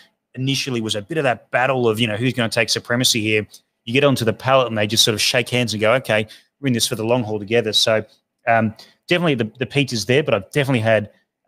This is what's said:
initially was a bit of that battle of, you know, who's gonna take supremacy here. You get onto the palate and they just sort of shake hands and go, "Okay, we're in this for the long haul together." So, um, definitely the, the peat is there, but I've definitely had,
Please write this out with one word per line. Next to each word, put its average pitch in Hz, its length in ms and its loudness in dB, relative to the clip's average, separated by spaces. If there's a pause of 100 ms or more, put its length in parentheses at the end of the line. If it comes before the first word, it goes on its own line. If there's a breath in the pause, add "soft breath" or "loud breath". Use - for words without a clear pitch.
(340 loud breath)
initially 131 460 -4
was 110 140 -4
a 104 80 -6
bit 160 160 -8
of 147 60 0
that 117 280 -2
battle 127 360 2
of, 107 120 2
you 120 80 2
know, 107 80 -4
who's 123 160 -2
gonna 117 160 -2
take 113 200 0
supremacy 120 520 -2
here. 107 260 0 (380 loud breath)
You 117 80 -8
get 135 100 4
onto 131 220 2
the 110 80 2
palate 131 340 2
and 113 100 -6
they 107 100 0
just 110 180 0
sort 113 100 0
of 104 60 -4
shake 123 280 0
hands 123 240 -2
and 107 80 -6
go, 107 140 4
"Okay, 110 320 0 (340 loud breath)
we're 139 80 -4
in 127 40 2
this 113 160 0
for 120 80 -4
the 110 80 -4
long 120 180 0
haul 107 160 -6
together." 107 340 0
So, 110 320 2 (420)
um, 113 280 2 (340 loud breath)
definitely 175 260 2
the, 117 240 -2
the 127 80 -4
peat 143 260 0
is 104 140 -4
there, 127 160 4
but 135 120 0
I've 98 160 -4
definitely 135 300 0
had, 107 300 2 (380 soft breath)